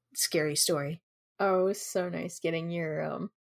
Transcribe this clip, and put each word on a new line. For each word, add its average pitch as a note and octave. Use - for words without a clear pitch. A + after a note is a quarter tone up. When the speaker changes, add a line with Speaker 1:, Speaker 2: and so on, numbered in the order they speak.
Speaker 1:
scary D3+
story. D3
Speaker 2:
Oh, F#3+
it -
was G3
so F3+
nice F3
getting E3
your, D#3+
um, D3+